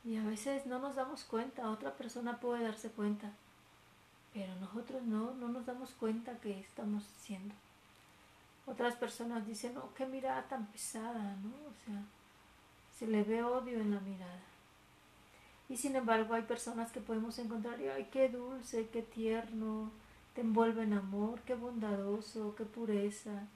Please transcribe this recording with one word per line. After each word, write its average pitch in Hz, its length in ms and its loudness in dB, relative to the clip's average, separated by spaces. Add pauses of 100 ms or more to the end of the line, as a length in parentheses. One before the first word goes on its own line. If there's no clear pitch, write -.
Y 226 140 0
a 220 60 0
veces 269 420 0
no 247 140 -2
nos 269 160 -2
damos 269 280 -2
cuenta, 240 460 -2
otra 220 240 -2
persona 240 460 -4
puede 240 240 2
darse 220 260 -2
cuenta, 208 420 0 (1000)
pero 185 220 -4
nosotros 220 480 -4
no, 226 320 2
no 240 140 -4
nos 240 160 -2
damos 247 260 -6
cuenta 233 480 0
que 196 200 -4
estamos 208 440 -2 (120)
diciendo. 196 380 -8 (1120)
Otras 240 300 2
personas 233 500 -2
dicen, 240 320 -6
"Oh, 254 160 -10
qué 262 120 -2
mirada 262 420 -2
tan 233 200 -2
pesada", 220 760 -4
¿no? 214 60 -4
O 285 240 -12 (120)
sea, 202 160 -4 (960)
se 226 100 -4
le 214 160 8
ve 226 200 4
odio 247 360 2
en 208 140 4
la 202 60 2
mirada. 185 420 -8 (1300)
Y 262 80 -4
sin 269 180 2
embargo 226 380 6
hay 226 100 4
personas 233 480 -2
que 240 100 -6
podemos 226 380 0
encontrar 233 420 -2
y, 269 60 0
"Ay, 269 240 0
qué 269 180 8
dulce, 247 600 -2
qué 233 120 -2
tierno, 220 880 -2 (440)
te 247 60 -4
envuelve 226 420 6
en 214 100 4
amor, 202 480 2
qué 254 140 0
bondadoso, 214 1000 0
qué 220 100 -4
pureza". 208 920 0